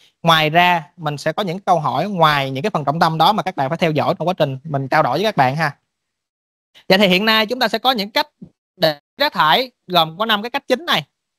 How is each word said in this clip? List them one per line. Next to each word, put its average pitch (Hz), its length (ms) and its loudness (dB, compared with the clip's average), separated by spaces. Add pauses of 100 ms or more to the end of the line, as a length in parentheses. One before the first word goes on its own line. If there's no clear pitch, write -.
(220)
Ngoài 160 280 2
ra, 170 340 4 (120)
mình 147 220 -6
sẽ 160 140 -4
có 208 100 -4
những 185 160 -6
câu 180 200 2
hỏi 156 300 -2
ngoài 151 420 2
những 135 120 -6
cái - 80 -2
phần 156 140 -4
trọng 151 160 -2
tâm 160 180 2
đó 170 140 4
mà 190 100 -2
các 185 140 -8
bạn 135 120 -2
phải 165 100 -6
theo 170 120 0
dõi 139 280 0
trong 160 100 -4
quá 185 60 -2
trình 135 300 -2
mình 139 240 -6
trao 156 140 4
đổi 135 160 -2
với 196 60 -2
các 214 120 -2
bạn 131 200 2
ha. 156 200 -4 (1120)
Vậy 190 100 4
thì 208 80 -2
hiện 185 180 2
nay 220 220 2
chúng 247 140 -6
ta 226 80 0
sẽ 220 100 -4
có 254 120 0
những 208 200 -4
cách 294 180 -2 (480)
để 156 220 0 (180)
rác 285 160 -2
thải 190 380 2 (160)
gồm 165 320 0
có 220 80 -4
năm 208 160 0
cái 240 80 -8
cách - 180 -6
chính 254 180 -2
này. 202 200 -2 (320)